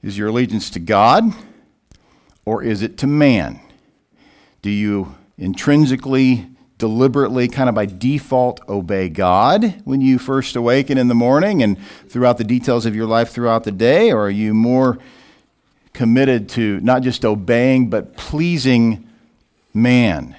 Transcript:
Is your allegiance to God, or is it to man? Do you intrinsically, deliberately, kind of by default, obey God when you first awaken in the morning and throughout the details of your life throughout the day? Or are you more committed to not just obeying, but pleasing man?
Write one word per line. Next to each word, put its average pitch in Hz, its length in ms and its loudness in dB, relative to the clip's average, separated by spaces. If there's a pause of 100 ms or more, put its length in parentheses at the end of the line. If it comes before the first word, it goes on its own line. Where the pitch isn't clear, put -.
Is 98 160 -10
your 104 120 -2
allegiance 110 420 -2
to - 80 -10
God, 117 540 4 (1120)
or 107 180 -4
is 104 180 -2
it 110 180 -6
to 131 80 -2
man? 131 520 2 (1000)
Do 101 80 -6
you 104 460 -4 (220)
intrinsically, 131 1080 0 (300)
deliberately, 123 720 0
kind 127 220 -2
of 107 60 -2
by 107 100 -2
default, 123 840 -2
obey 95 420 -4
God 107 760 0
when 135 180 -2
you 131 160 4
first 131 380 -4
awaken 135 420 0
in 123 100 2
the 120 80 0
morning 143 460 2
and 107 160 0 (300)
throughout 123 300 0
the 113 60 -4
details 123 420 -2
of 110 100 -2
your 110 120 -4
life 113 220 0
throughout 117 340 -2
the 107 80 -6
day? 139 400 2
Or 107 140 0
are 101 40 -2
you 107 240 -2
more 123 440 2 (960)
committed 123 560 2
to 107 320 -2
not 127 200 2
just 127 240 -4
obeying, 120 640 2
but 98 260 -6
pleasing 131 920 0 (680)
man? 107 640 0